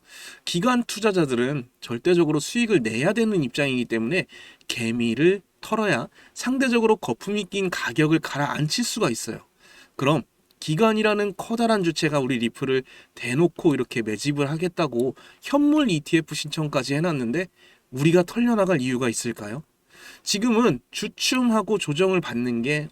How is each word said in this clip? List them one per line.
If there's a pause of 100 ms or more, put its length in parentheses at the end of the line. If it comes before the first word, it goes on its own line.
(460)
기관
투자자들은 (100)
절대적으로
수익을
내야
되는
입장이기
때문에 (420)
개미를 (200)
털어야 (260)
상대적으로
거품이
낀
가격을
가라앉힐
수가
있어요. (560)
그럼 (360)
기관이라는
커다란
주체가
우리
리플을 (320)
대놓고
이렇게
매집을
하겠다고 (260)
현물
이티에프
신청까지
해놨는데 (440)
우리가
털려나갈
이유가
있을까요? (600)
지금은 (120)
주춤하고
조정을
받는
게